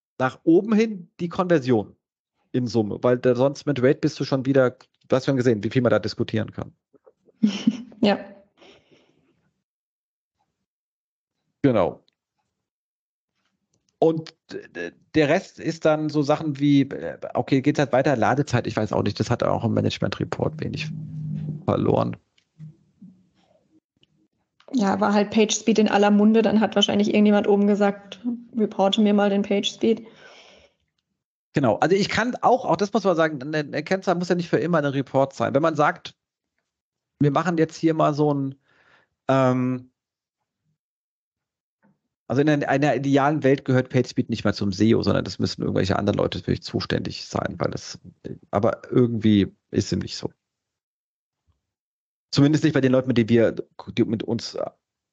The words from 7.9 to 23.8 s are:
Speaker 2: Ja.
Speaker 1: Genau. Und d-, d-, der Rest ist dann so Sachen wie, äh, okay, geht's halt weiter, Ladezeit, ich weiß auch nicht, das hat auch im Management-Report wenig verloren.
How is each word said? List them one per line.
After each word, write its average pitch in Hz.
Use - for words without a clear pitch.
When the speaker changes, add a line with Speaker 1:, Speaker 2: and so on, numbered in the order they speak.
Speaker 2:
Ja. 202
Speaker 1:
Genau. 107
Und 160
d-, -
d-, 85
der 151
Rest 190
ist 160
dann 156
so 151
Sachen 147
wie, 143
äh, 80
okay, 127
geht's 151
halt 139
weiter, 135
Ladezeit, 113
ich 101
weiß 107
auch 104
nicht, 104
das -
hat 120
auch 98
im 110
Management-Report -
wenig -
verloren. 113